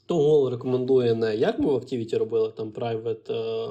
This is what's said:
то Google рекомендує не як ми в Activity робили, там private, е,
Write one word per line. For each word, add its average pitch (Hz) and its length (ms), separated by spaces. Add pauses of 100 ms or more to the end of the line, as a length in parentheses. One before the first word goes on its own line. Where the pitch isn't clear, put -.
то 175 120
Google 147 320
рекомендує 127 680
не 110 200
як 185 240
ми 294 60
в 143 100
Activity 117 420
робили, 110 340
там 110 200
private, 113 600
е, 113 400